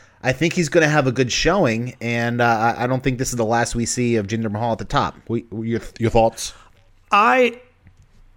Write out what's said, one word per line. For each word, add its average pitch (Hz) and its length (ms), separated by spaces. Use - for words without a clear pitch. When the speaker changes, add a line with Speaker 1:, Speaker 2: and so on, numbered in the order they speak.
Speaker 1:
I 127 100
think 156 220
he's 165 160
gonna 160 180
have 147 180
a 131 60
good 123 220
showing, 127 680
and, 117 400
uh, 117 380
I, 120 80
I - 20
don't 127 160
think 131 140
this 127 140
is - 40
the 120 80
last 117 320
we 117 100
see 120 300
of 104 120
Jinder 113 220
Mahal 110 220
at 110 60
the 110 80
top. 117 320
We, 117 240
your, 113 300
your 113 100
thoughts? - 440
Speaker 2:
I, 233 500